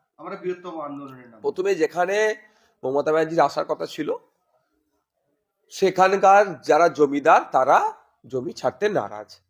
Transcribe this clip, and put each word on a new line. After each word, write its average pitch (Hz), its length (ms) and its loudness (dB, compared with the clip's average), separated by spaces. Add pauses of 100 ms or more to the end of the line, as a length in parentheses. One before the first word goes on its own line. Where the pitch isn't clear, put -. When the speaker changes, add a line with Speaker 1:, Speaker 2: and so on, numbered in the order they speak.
(180)
Speaker 1:
আমরা 175 180 -14
বৃহত্তম 175 440 -10
আন্দোলনের 139 480 -14
নামে। 113 140 -20
Speaker 2:
প্রথমে 185 320 -2
যেখানে 185 600 0 (500)
মমতা 143 280 -2
ব্যানার্জির 160 280 0
আসার 147 240 0
কথা 160 220 -6
ছিল - 280 -6 (1600)
সেখানকার 190 920 2
যারা 156 280 4
জমিদার 143 520 2 (120)
তারা 156 400 2 (340)
জমি 127 260 -8
ছাড়তে 196 360 -6
নারাজ, 107 600 -8